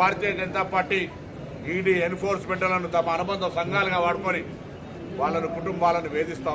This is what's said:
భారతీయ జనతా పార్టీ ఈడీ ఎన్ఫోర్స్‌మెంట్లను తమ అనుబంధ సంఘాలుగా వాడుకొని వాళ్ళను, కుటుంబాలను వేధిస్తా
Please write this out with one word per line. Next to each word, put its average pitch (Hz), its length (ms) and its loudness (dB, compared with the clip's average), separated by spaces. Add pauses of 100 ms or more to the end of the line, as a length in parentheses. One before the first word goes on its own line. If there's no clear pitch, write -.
భారతీయ 196 380 4
జనతా 185 240 0 (120)
పార్టీ 190 260 2 (760)
ఈడీ 185 200 4 (140)
ఎన్ఫోర్స్‌మెంట్లను 185 880 0
తమ 165 200 4
అనుబంధ 185 280 -2 (140)
సంఘాలుగా 185 460 2
వాడుకొని 175 380 2 (760)
వాళ్ళను, 160 360 0
కుటుంబాలను 170 600 2
వేధిస్తా 156 380 -2